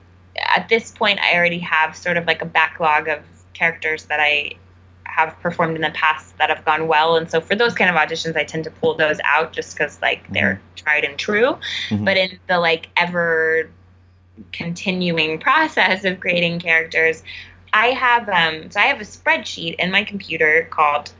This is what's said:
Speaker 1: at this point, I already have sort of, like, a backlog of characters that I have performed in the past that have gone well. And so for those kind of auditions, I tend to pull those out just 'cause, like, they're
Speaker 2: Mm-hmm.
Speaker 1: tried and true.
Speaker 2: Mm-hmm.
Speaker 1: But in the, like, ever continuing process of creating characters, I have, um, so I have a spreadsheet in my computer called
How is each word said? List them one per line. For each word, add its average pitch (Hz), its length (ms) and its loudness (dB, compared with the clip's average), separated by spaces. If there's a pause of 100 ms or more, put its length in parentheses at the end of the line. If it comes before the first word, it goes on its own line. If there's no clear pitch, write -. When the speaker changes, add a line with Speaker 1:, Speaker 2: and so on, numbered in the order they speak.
(560)
Speaker 1:
at 180 120 -2
this 226 220 0
point, 202 300 0
I 151 160 2
already 175 240 2
have 160 360 0
sort 175 200 -2
of, 170 100 -2
like, 160 160 0
a 170 40 -6
backlog 160 640 2
of 147 100 -2 (340)
characters 165 540 -2
that 151 140 -2
I 147 320 0 (520)
have 160 360 -2
performed 170 360 -2
in 156 60 -4
the 151 80 0
past - 480 -2
that 151 120 2
have 151 140 -4
gone 160 220 0
well. 160 300 4
And 165 140 -2
so 165 100 2
for 190 140 -2
those 233 200 0
kind 185 160 2
of 170 60 2
auditions, 160 400 -2
I 151 80 0
tend 160 200 -6
to 156 60 -10
pull 160 240 0
those 156 300 0
out 160 280 2
just - 240 -10
'cause, 151 240 -4
like, - 220 -2 (100)
they're 139 220 0
Speaker 2:
Mm-hmm. - 320 -18
Speaker 1:
tried 151 180 0
and 143 140 -6
true. 220 400 0 (320)
Speaker 2:
Mm-hmm. 208 140 -2
Speaker 1:
But 196 120 2
in 185 300 -2
the, 180 120 2
like, 165 380 0
ever 165 720 0 (840)
continuing 170 840 -2
process 226 640 2
of 185 160 -2
creating 175 400 0
characters, 165 600 0 (500)
I 240 160 4
have, 240 400 2
um, 165 420 0
so 202 100 -2
I 214 40 6
have 254 160 0
a 208 40 -10
spreadsheet 226 760 -4
in 175 120 0
my 202 140 2
computer 160 680 0
called 147 500 0